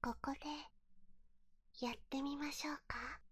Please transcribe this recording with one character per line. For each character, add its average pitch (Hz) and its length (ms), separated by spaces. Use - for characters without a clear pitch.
こ 233 180
こ 277 120
で、 277 80
や 233 60
っ - 40
て 269 100
み 285 160
ま 294 160
し 302 160
ょ 302 60
う - 20
か。 - 340